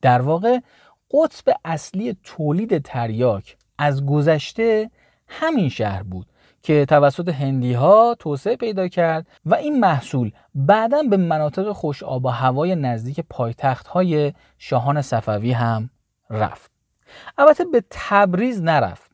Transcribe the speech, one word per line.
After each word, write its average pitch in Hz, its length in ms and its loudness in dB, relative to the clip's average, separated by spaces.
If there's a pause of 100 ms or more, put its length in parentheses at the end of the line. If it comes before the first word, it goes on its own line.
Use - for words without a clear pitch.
در 123 200 4
واقع 185 380 0 (520)
قطب - 420 0 (120)
اصلی 185 580 -6
تولید 170 540 -2
تریاک 117 800 -4 (200)
از 143 280 0
گذشته 160 840 0 (360)
همین 285 420 -2
شهر 101 340 -6
بود 92 240 -12 (380)
که 147 200 4
توسط 147 440 2
هندی‌ها 139 880 2
توسعه 160 360 -4
پیدا 208 320 -4
کرد 165 400 -2 (180)
و 170 100 4
این 302 240 -2
محصول 139 520 0 (240)
بعداً 220 480 2
به 208 140 2
مناطق 165 540 -2
خوش 151 320 -6
آب 131 220 -4
و 127 40 0
هوای 131 460 0
نزدیک 127 440 -4
پایتخت‌های 147 1120 -2 (240)
شاهان 139 440 -2
صفوی 110 500 -2
هم 117 380 -2 (400)
رفت. - 420 -6 (680)
البته 302 280 6
به 277 240 0
تبریز 202 720 0
نرفت. 139 520 0